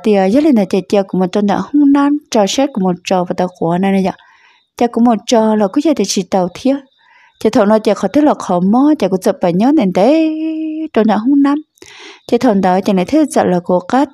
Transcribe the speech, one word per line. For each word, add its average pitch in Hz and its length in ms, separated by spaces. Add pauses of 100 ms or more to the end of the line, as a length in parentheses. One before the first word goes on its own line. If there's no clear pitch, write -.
thì, 214 100
à, 190 140
nhất 277 160 (100)
là 208 100
chị 190 240
chơi 202 140
của 190 160
một 185 140
trò 208 80
nào 196 220 (100)
hung 285 200
nan, 285 200 (180)
trò 208 160
xét 269 260
của 202 80
một 185 240
trò 185 200
và 180 120
tao 180 120 (100)
của 170 200
này 196 140
này 190 120
vậy. 185 80 (640)
Chị 247 160
cũng 233 120
một 233 220
trò 220 280
là 214 180
cứ 294 120
giờ 320 120
để 202 100
chị 196 240
tao 185 240
thiệt. 269 220 (640)
Chị 220 100
thầu 214 160
nói 214 140
chị 214 140
khó, 196 180
tức 285 80
là 285 140
khó 180 260
mò, 254 380
chị 208 120
cũng 185 120
sợ 214 100 (100)
phải 180 100
nhớ 220 240
đến 196 180
đấy, 311 360 (640)
trò 220 140
nào 208 120
hung 277 240
nan. 277 160 (720)
Chị 240 80
thầu 240 160
đó, 190 260
chị 202 120
này 185 120
thấy 302 260
sợ - 140
là 180 200
của 180 160
cá 254 340